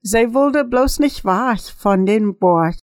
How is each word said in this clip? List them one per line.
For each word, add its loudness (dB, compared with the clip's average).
Zij 0
wilde 2
bloß 0
nicht -2
weg -4
von 0
den 0
Borg. 2